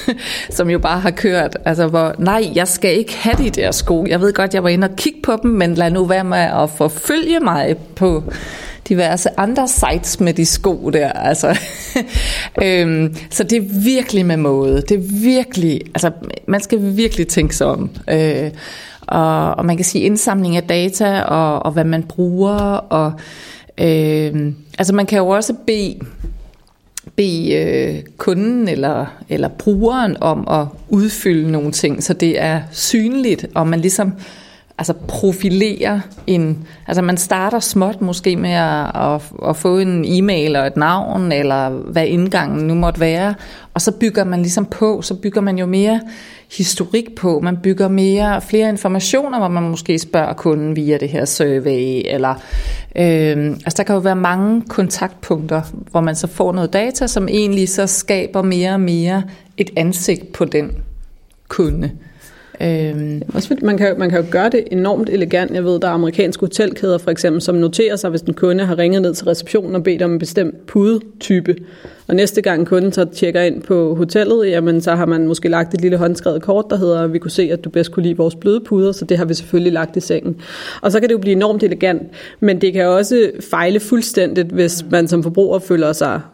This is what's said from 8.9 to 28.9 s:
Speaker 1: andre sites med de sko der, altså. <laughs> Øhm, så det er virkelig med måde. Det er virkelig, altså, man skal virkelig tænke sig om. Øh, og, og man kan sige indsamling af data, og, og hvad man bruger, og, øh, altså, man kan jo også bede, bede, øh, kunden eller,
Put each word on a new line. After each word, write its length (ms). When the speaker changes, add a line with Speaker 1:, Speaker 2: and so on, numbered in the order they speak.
Speaker 1:
andre 280
sites 520
med 140
de 120
sko 440
der, 220
altså. 460
<laughs> 560
Øhm, 520
så 140
det 140
er 260
virkelig 420
med 120
måde. 440
Det 100
er 320
virkelig, 600
altså, 260
man 140
skal 360
virkelig 300
tænke 280
sig 120
om. 220
Øh, 420
og, 540
og 100
man 100
kan 100
sige 180
indsamling 540
af 60
data, 580
og, 440
og 60
hvad 120
man 200
bruger, 540
og, 360
øh, 760
altså, 160
man 120
kan 120
jo 100
også 260
bede, 280
bede, 380
øh, 420
kunden 500
eller, 380